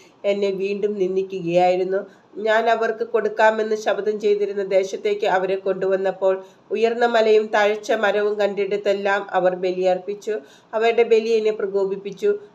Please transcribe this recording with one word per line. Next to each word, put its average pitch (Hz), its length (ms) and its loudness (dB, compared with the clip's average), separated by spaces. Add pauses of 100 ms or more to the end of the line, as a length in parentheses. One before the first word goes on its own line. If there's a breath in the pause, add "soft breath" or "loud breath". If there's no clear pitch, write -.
(240 loud breath)
എന്നെ 202 260 0
വീണ്ടും 196 480 -4
നിന്ദിക്കുകയായിരുന്നു. 185 1000 0 (360 loud breath)
ഞാൻ 214 340 0
അവർക്ക് 226 340 0
കൊടുക്കാമെന്ന് 220 720 0
ശപഥം 214 440 -2
ചെയ്തിരുന്ന 202 440 0
ദേശത്തേക്ക് 196 640 0
അവരെ 185 300 0
കൊണ്ടുവന്നപ്പോൾ 190 800 0 (360 loud breath)
ഉയർന്ന 226 360 2
മലയും 220 400 4
താഴ്ച 214 460 0
മരവും 208 420 0
കണ്ടിടത്തെല്ലാം 202 880 0 (100)
അവർ 185 240 2
ബലിയർപ്പിച്ചു. 185 800 -2 (380 loud breath)
അവരുടെ 226 320 2
ബലി 220 260 2
എന്നെ 220 220 2
പ്രകോപിപ്പിച്ചു. 196 800 -2 (240 loud breath)